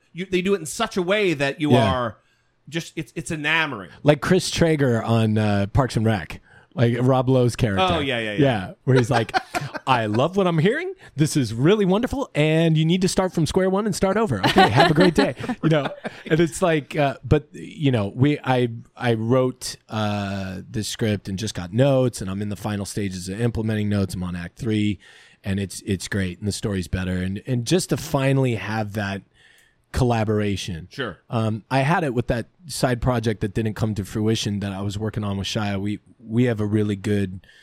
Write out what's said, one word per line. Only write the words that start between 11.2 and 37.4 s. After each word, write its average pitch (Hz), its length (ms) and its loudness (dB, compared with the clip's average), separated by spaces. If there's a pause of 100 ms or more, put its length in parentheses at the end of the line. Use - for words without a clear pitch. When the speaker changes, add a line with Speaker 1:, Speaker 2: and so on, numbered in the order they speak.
Speaker 2:
is 117 160 0
really 180 320 4
wonderful, 240 500 0
and 156 440 4
you 160 80 2
need 185 160 2
to 185 60 2
start 185 260 0
from 165 100 2
square 185 240 2
one 196 160 0
and 214 100 -2
start 190 220 0
over. 190 220 0
Okay, - 320 4
have - 200 6
a 311 40 2
great 302 200 4
day." 285 200 2 (280)
You 165 60 0
know, 147 220 2 (340)
and 160 160 2
it's 175 220 0
like, 160 340 0
uh, 143 280 0
but, 147 280 2
you - 400 -2
know, 101 240 0
we, 147 260 4
I, 123 280 2 (260)
I 120 160 0
wrote, 127 640 0 (140)
uh, 98 760 -4
this 107 220 -6
script 107 400 -2
and 95 100 -6
just 104 160 -6
got 90 200 -8
notes, 131 480 2
and 95 80 -6
I'm 98 100 -6
in 104 80 -6
the 101 80 -6
final 101 300 -6
stages 92 420 -6
of 98 100 -8
implementing 110 520 -2
notes. 101 240 0
I'm 92 80 -6
on 90 120 -6
act 87 240 -12
three, 104 400 -2 (460)
and 98 160 -2
it's, 95 240 -8
it's 95 240 -4
great, 92 300 -4
and 104 100 -6
the 95 40 -2
story's 95 360 -4
better, 92 300 -2
and, 95 280 -4
and 120 200 -2
just 175 240 0
to 143 80 0
finally 135 560 0
have 104 400 -6
that 98 260 -4 (720)
collaboration. 104 1000 0
Speaker 1:
Sure. 113 280 -8 (100)
Speaker 2:
Um, 110 420 -2
I 135 100 2
had 165 220 0
it 131 120 -4
with 120 140 0
that 117 180 -4 (200)
side 123 360 -2
project 117 400 0
that 104 100 -4
didn't 110 220 -2
come 110 220 -2
to 98 100 -6
fruition 107 540 -2
that 101 120 -6
I 95 80 -10
was 101 180 -6
working 107 240 -6
on 101 140 -4
with 98 100 -4
Shia. 101 320 -4
We, 104 220 -4 (180)
we 113 260 0
have 113 160 0
a 107 40 -2
really 104 320 -2
good, 98 500 -4 (160)